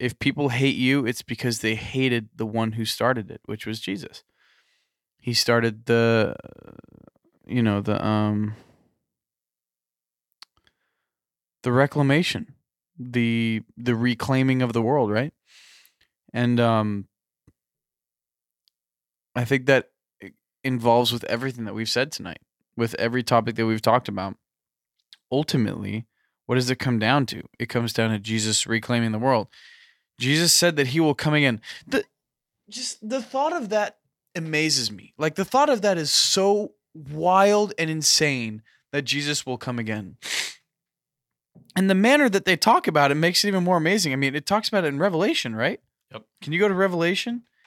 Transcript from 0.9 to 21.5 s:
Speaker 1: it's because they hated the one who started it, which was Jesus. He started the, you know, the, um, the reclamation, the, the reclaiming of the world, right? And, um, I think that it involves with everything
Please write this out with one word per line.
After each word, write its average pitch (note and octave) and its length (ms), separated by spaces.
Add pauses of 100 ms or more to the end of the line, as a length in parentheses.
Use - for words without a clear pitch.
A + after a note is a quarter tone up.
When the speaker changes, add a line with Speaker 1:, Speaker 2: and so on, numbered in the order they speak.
Speaker 1:
it's A#2 160
because A#2 380
they A2 160
hated A#2+ 580
the A2+ 120
one A2 260
who A2 120
started A#2 460
it, - 140
which A2 220
was A2 140
Jesus. - 440 (920)
He - 160
started A#2 540
the, A2+ 480 (1120)
you A#2+ 160
know, G2+ 180
the, G#2 240
um, G#2+ 520 (3000)
the B2+ 80
reclamation, C#3 840 (440)
the, A#2 640 (140)
the A#2+ 180
reclaiming B2+ 680
of B2 120
the A#2 100
world, A#2 300
right? B2+ 200 (1000)
And, A#2+ 260
um, G#2+ 480 (2250)
I B2 80
think B2+ 220
that C3+ 240 (300)
it G2+ 140 (300)
involves A#2+ 480
with A#2+ 120
everything A#2+ 420